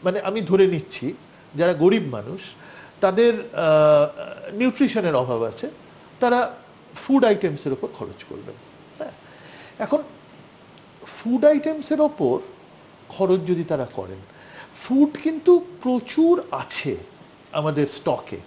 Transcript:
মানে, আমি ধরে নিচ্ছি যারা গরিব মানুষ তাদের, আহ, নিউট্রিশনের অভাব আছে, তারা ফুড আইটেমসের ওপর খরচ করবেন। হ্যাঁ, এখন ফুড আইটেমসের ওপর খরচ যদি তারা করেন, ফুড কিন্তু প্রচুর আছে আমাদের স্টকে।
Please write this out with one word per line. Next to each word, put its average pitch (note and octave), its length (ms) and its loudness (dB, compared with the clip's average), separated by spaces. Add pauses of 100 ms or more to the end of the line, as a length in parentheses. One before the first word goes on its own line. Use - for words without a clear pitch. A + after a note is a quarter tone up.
মানে, F#3 160 -2
আমি G3+ 200 -4
ধরে F#3+ 260 4
নিচ্ছি D#3+ 460 -4 (420)
যারা E3+ 200 2
গরিব F3+ 320 4
মানুষ G#2+ 340 -10 (600)
তাদের, A3 340 4
আহ, D3+ 1200 2
নিউট্রিশনের A3 600 0
অভাব B2 280 0
আছে, A#2 280 -6 (500)
তারা B3 340 0 (420)
ফুড C4+ 280 2
আইটেমসের F#3 480 0
ওপর - 220 -6
খরচ - 300 -14
করবেন। - 300 -16 (440)
হ্যাঁ, - 120 -10 (680)
এখন D4 240 -2 (1040)
ফুড - 380 -2
আইটেমসের D4+ 560 2
ওপর F3 380 0 (680)
খরচ F#3 380 0
যদি E3+ 180 -2
তারা D3 200 -4
করেন, F#2+ 340 -12 (680)
ফুড C#4+ 380 2
কিন্তু F4 420 4 (180)
প্রচুর D#4 680 2
আছে C3 460 -6 (560)
আমাদের D3+ 340 0
স্টকে। - 500 -6 (100)